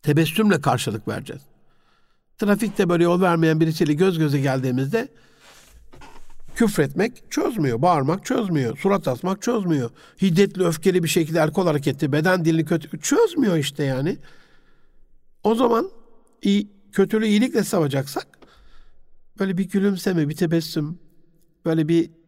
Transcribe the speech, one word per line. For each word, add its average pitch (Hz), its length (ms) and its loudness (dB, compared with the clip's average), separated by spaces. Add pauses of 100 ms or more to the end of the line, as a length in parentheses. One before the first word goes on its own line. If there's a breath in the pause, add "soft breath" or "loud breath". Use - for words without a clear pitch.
Tebessümle 160 600 2
karşılık 117 460 -2
vereceğiz. - 340 -10 (960)
Trafikte 202 520 0
böyle 170 140 2
yol 175 180 2
vermeyen 165 380 2
birisiyle 160 340 2
göz 170 260 2
göze 147 200 2
geldiğimizde 135 680 -2 (1500 soft breath)
küfretmek 185 760 0
çözmüyor, 156 500 -2
bağırmak 165 440 2
çözmüyor, 175 520 -2
surat 190 300 0
asmak 180 340 -4
çözmüyor. 175 500 -2 (300 soft breath)
Hiddetli, 190 420 2
öfkeli 175 400 0
bir 160 40 -4
şekilde 160 320 0
el 156 120 2
kol 180 160 0
hareketi, 143 440 -2
beden 160 340 2
dilini 165 200 2
kötü, 165 340 -4
çözmüyor 285 580 0
işte 147 260 -4
yani. 139 340 -2 (1300 soft breath)
O 220 120 2
zaman 233 360 0 (500)
iyi, 202 300 2 (200)
kötülüğü 214 360 0
iyilikle 214 360 2
savacaksak 139 640 -2 (1120 soft breath)
böyle 190 180 -2
bir 190 120 -2
gülümseme, 190 600 0
bir 156 60 -8
tebessüm, 160 640 -2 (680)
böyle 160 220 0
bir 165 220 2 (180)